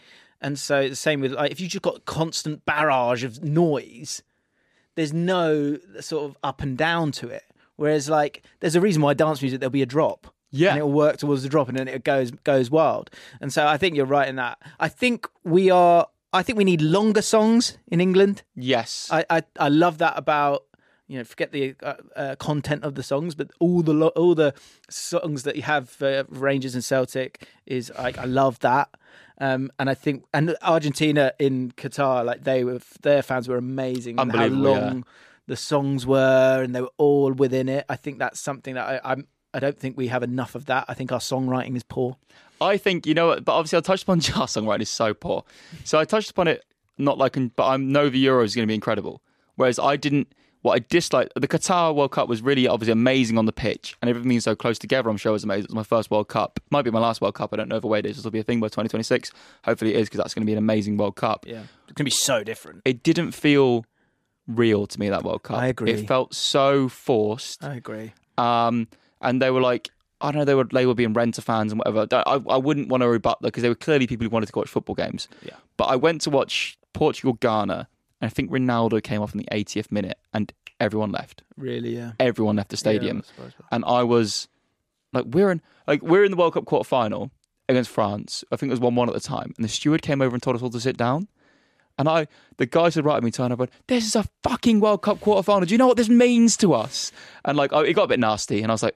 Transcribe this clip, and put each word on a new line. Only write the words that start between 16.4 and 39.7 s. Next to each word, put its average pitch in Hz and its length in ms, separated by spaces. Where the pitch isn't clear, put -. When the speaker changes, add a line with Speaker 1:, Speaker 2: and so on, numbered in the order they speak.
Speaker 1:
think 233 140
we 208 80
need 180 160
longer 202 400
songs 220 560
in 170 120
England. 190 440
Speaker 2:
Yes. 123 580
Speaker 1:
I, 160 160
I, 165 140
I 151 100
love 160 300
that 165 180
about, 143 480
you 135 120
know, 117 60
forget - 280
the, 135 300
uh, 139 120
uh, 139 200
content 151 460
of 143 120
the 135 80
songs, 151 320
but - 160
all 175 220
the 160 100
lo-, 156 240
all 175 180
the 151 200
songs 151 540
that 143 140
you 143 60
have 147 280
for 135 400
Rangers 135 440
and 123 80
Celtic 131 640
is, 127 320
I, 123 180
I 127 80
love 131 360
that. 131 280
Um, 135 400
and 135 120
I 135 40
think, 139 380
and 156 300
Argentina 151 760
in 131 340
Qatar, 131 520
like, 120 200
they 131 200
were, 123 160
their 143 200
fans 127 260
were 123 100
amazing 127 600
and 123 140
how 113 120
Speaker 2:
Unbelievable, 135 280
yeah. 104 160
Speaker 1:
long 127 160
the 135 80
songs 139 480
were, 131 600
and 123 100
they 127 60
were 127 160
all 143 360
within 131 360
it. 139 200
I - 60
think 139 240
that's 127 220
something 135 340
that 123 100
I, 131 80
I'm, 135 160
I 135 60
don't 139 180